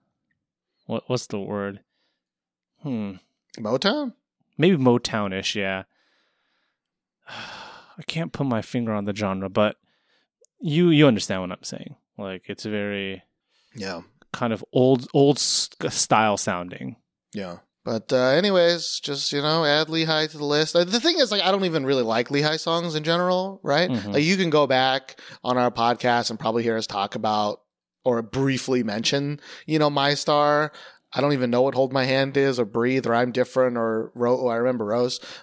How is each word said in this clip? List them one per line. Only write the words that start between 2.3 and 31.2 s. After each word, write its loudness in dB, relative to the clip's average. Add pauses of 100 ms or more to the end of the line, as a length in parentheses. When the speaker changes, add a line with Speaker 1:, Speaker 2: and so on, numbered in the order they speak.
Speaker 1:
Hmm. -6 (460)
Speaker 2:
Motown? -2 (460)
Speaker 1:
Maybe 4
Motown-ish, 0
yeah. -2
<sighs> -20
I -16
can't -6
put -2
my -2
finger -4
on -4
the -4
genre, -4
but 0 (840)
you, 4
you 8
understand 2
what -8
I'm -14
saying. -14 (220)
Like, -10
it's -12
very -6 (520)
Speaker 2:
Yeah. -10 (300)
Speaker 1:
kind -4
of -6
old, 4
old 6
s-, 2 (200)
style 2
sounding. -6 (360)
Speaker 2:
Yeah. -10 (260)
But, -4
uh, 4 (120)
anyways, 2
just, -4
you 0
know, 2
add 2
Lehigh 0
to -18
the -6
list. 2
Uh, 6
the -2
thing 2
is, 2
like, 0
I 2
don't 2
even 0
really 2
like 0
Lehigh 0
songs -2
in -4
general, -2
right? 2
Speaker 1:
Mm-hmm. -4
Speaker 2:
Like, 2
you 2
can 0
go 4
back 0 (240)
on 0
our 2
podcast 0
and -8
probably 0
hear 0
us -4
talk -4
about -2 (440)
or 0
briefly 0
mention, -2 (260)
you 0
know, 2
My 2
Star. 2 (400)
I -2